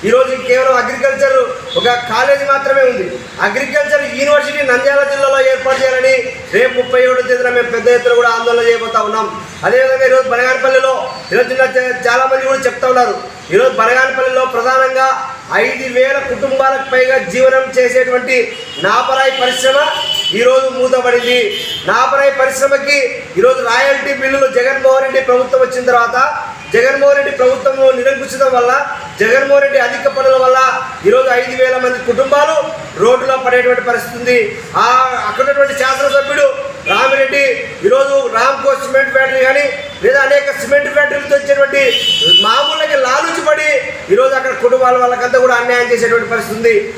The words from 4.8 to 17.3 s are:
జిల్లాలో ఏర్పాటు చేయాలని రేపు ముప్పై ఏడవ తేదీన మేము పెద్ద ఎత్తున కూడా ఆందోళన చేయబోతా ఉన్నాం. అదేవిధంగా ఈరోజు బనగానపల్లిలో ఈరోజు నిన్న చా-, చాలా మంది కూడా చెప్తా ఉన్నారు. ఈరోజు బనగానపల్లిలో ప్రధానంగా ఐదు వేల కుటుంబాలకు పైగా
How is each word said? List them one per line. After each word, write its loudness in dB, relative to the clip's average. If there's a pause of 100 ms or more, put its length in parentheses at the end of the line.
జిల్లాలో 0 (120)
ఏర్పాటు -2
చేయాలని 2 (400)
రేపు 2
ముప్పై 0
ఏడవ 2
తేదీన 0
మేము -2
పెద్ద 0 (100)
ఎత్తున 2
కూడా 2
ఆందోళన 0
చేయబోతా 0
ఉన్నాం. -4 (400)
అదేవిధంగా 2
ఈరోజు 2
బనగానపల్లిలో 0 (380)
ఈరోజు 0
నిన్న 2
చా-, -2 (100)
చాలా 2
మంది 0
కూడా 0
చెప్తా -2
ఉన్నారు. 2 (380)
ఈరోజు 4
బనగానపల్లిలో 0 (120)
ప్రధానంగా 0 (560)
ఐదు -4
వేల 2 (140)
కుటుంబాలకు 0
పైగా 2 (160)